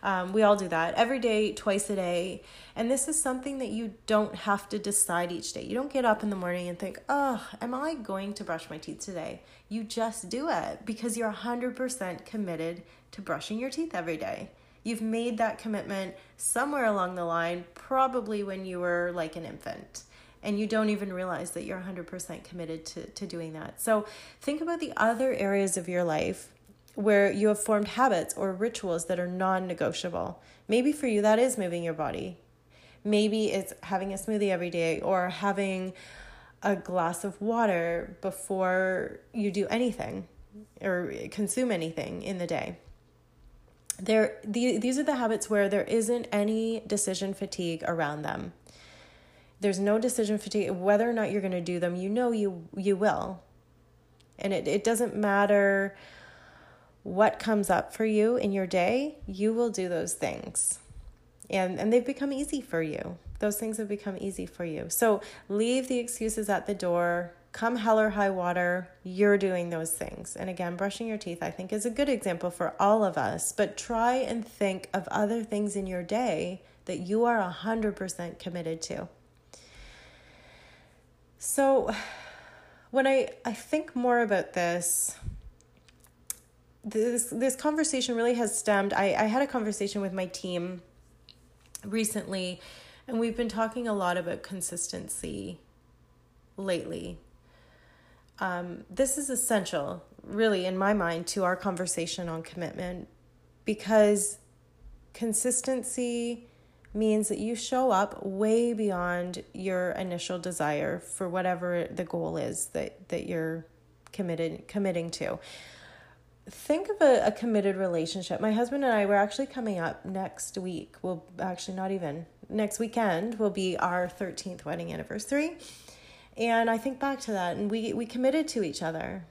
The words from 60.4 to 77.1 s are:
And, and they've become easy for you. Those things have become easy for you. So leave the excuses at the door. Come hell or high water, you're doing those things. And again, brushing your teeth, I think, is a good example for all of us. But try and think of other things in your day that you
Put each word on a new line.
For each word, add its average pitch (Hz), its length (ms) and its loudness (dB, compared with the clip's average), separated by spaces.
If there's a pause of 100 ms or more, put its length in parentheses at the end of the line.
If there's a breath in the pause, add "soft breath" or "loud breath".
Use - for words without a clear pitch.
And, 185 280 0
and 214 140 2
they've 247 120 6
become 277 280 -2
easy 277 280 -2
for 165 220 -2
you. 165 360 -6 (200)
Those 208 200 0
things 220 200 -4
have 214 100 -4
become 202 300 -6
easy 180 280 -6
for - 180 -8
you. 160 240 -6
So 214 320 4 (280 loud breath)
leave 240 400 2
the 254 100 2
excuses 220 500 -4
at 196 180 2
the 202 80 -2
door. 175 580 0 (200)
Come 233 240 0
hell 220 220 6
or 214 120 6
high 202 200 4
water, 180 580 0 (140)
you're 202 340 6
doing 180 340 2
those 160 200 -2
things. - 460 -8
And 185 120 -4
again, 175 280 -4
brushing 196 320 -2
your 214 100 -2
teeth, 175 240 -6
I 170 80 -4
think, 185 220 -8
is 214 120 -2
a 240 60 0
good 277 180 2
example 185 420 0
for 170 280 -2
all 214 240 6
of 180 160 2
us. 117 320 -2
But 202 260 0
try 240 400 2
and 233 300 -2
think 190 480 -2
of 185 140 -2
other 214 340 0
things 208 320 -2
in 196 120 -2
your 180 180 -4
day 190 580 -2 (220 soft breath)
that 180 160 -4
you 208 240 2